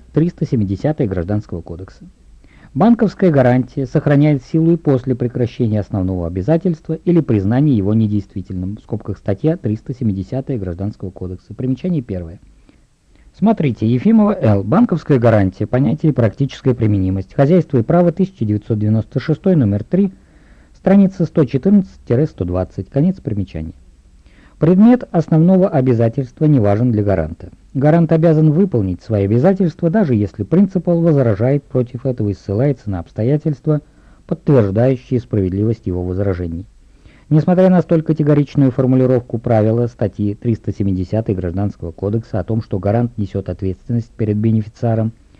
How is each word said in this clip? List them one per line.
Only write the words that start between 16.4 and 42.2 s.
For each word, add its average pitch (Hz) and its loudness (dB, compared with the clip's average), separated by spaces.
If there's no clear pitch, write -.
применимость. 95 -2
Хозяйство 147 2
и 113 2
право, 175 2
тысяча 185 -4
девятьсот 104 -2
девяносто 107 -2
шестой, 170 0
номер 104 0
три, 190 -2
страница 190 2
сто 151 0
четырнадцать — 190 0
сто - -8
двадцать. 90 -6
Конец 180 0
примечания. 87 -8
Предмет 214 4
основного 175 2
обязательства 127 0
не 151 4
важен 107 2
для 107 0
гаранта. 85 -2
Гарант 156 2
обязан 156 4
выполнить 131 0
свои 101 0
обязательства, 165 0
даже 165 0
если 104 -2
принципал 175 0
возражает 135 2
против 123 -4
этого 113 -2
и 98 -2
ссылается 117 -4
на 95 -6
обстоятельства, 147 -4
подтверждающие 123 0
справедливость 101 -2
его 90 -4
возражений. 90 -4
Несмотря 180 4
на 180 4
столь 160 0
категоричную 147 0
формулировку 127 0
правила 113 0
статьи 104 -4
триста 110 -4
семидесятой 98 -4
Гражданского 90 -6
кодекса 104 -6